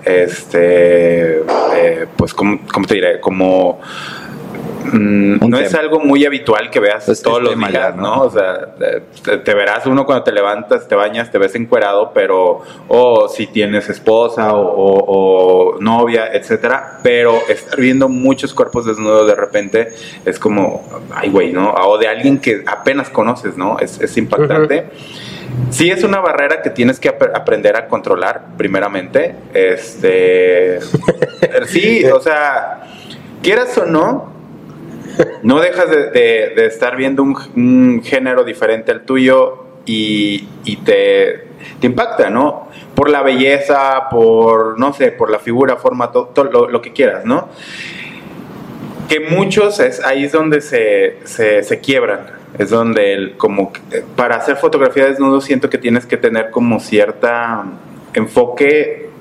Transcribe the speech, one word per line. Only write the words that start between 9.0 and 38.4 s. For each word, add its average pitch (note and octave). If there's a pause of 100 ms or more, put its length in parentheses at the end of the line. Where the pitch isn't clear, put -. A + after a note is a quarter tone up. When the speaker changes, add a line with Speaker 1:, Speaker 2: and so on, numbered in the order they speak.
Speaker 1:
te, G#2
te G#2+
verás G#2
uno C3+
cuando C3
te A#2+
levantas, G#2
te G#2+
bañas, G#2+
te -
ves F#2+
encuerado, G#2+
pero, F#2 (260)
o A#2
si G#2
tienes G#2
esposa A2
o, G#2
o, F#2+
o -
novia, A2+
etcétera, A#2
pero A#2+
estar -
viendo C3
muchos C3
cuerpos A#2+
desnudos G#2+
de G#2
repente G#2 (360)
es F#2
como, G#2 (260)
"Ay, -
güey", F#2+
¿no? F#2+
O G2
de A2
alguien B2+
que G#2+
apenas C3+
conoces, G#2+
¿no? F#2+
Es, -
es -
impactante. D3+
Speaker 3:
Ujú. - (840)
Speaker 1:
Sí, E3+
es F#3+
una G3
barrera D#3
que D3
tienes B2
que C3+
ap-, B2
aprender G#2
a A#2
controlar, G2 (160)
primeramente. G2 (200)
Este, F#2 (440)
Speaker 3:
<laughs> -
Speaker 1:
sí, G3+
o C3
sea, D3 (580)
quieras A#3
o F#3+
no, F3 (1120)
no C3
dejas F3
de, D3+
de, A2+
de A2+
estar B2
viendo C3+
un, C3+ (200)
un B2
género B2+